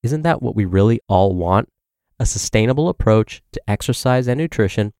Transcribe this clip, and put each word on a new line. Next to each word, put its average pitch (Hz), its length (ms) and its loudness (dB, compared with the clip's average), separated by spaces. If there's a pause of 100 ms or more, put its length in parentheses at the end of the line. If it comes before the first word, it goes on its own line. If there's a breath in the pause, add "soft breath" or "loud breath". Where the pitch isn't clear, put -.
isn't 147 200 -4
that 165 200 -2
what 120 120 -4
we 104 100 0
really 98 440 2
all 95 260 2
want? 90 360 0 (500)
A 113 40 -2
sustainable 131 640 0
approach 110 540 0 (100)
to - 140 -14
exercise 127 640 -2
and 123 100 -2
nutrition 107 600 -2